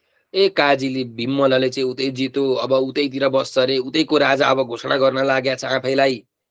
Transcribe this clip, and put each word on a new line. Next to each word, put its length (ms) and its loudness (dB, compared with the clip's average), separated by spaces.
ए, 160 2
काजीले 540 0
भीम 380 -4
मल्लले 280 2
चाहिँ 200 -4
उतै 200 -4
जितो, 440 -2
अब 180 -2
उतैतिर 580 0
बस्छ 300 -2
अरे, 180 0
उतैको 400 0
राजा 320 4
अब 140 2
घोषणा 340 -4
गर्न 280 2
लागेको 300 0
छ, 100 -10
आफैलाई 600 0